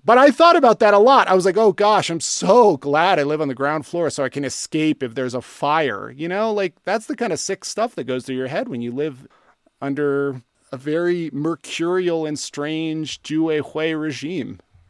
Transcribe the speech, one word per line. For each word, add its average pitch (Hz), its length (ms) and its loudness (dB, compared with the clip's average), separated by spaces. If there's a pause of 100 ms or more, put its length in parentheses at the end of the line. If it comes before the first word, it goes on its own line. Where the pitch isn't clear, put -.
But 233 120 6
I 277 140 8
thought 339 240 6
about 247 240 4
that 208 140 6
a 202 60 6
lot. 247 280 6
I 185 60 2
was 185 120 2
like, 185 120 2
"Oh 220 140 6
gosh, 208 400 2
I'm 165 80 -4
so 196 580 4
glad 160 400 2
I 147 60 2
live 151 180 -2
on 147 60 -2
the 131 80 -6
ground 143 320 -4
floor 170 240 -4
so 143 120 -6
I 127 60 -2
can 143 160 -6
escape 156 560 -4
if 117 140 -6
there's 127 180 -4
a 123 80 -6
fire." 127 720 -4
You 147 160 -10
know, 214 260 -4
like, 196 300 -4
that's 214 240 -4
the 302 80 -8
kind 220 180 -4
of 143 60 -4
sick - 260 -8
stuff 226 300 -6
that 143 80 -8
goes 127 200 -6
through 131 120 -8
your 127 120 -6
head 214 220 -6
when 120 140 -8
you 120 80 -8
live 135 360 -8 (540)
under 139 640 -4 (280)
a 135 60 -10
very 165 560 -2
mercurial 165 960 -4
and 151 100 -6
strange 156 840 -6
Zhuwei 156 380 0
Hui 160 340 -4
regime. 143 640 -8 (300)